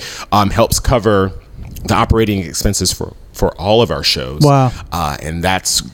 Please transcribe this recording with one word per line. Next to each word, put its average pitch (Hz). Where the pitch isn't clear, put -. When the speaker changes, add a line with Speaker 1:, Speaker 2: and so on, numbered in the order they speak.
Speaker 1:
um, 101
helps -
cover 101
the -
operating 110
expenses 92
for, 82
for -
all 107
of 110
our 71
shows. 67
Speaker 2:
Wow. 139
Speaker 1:
Uh, 78
and 82
that's 92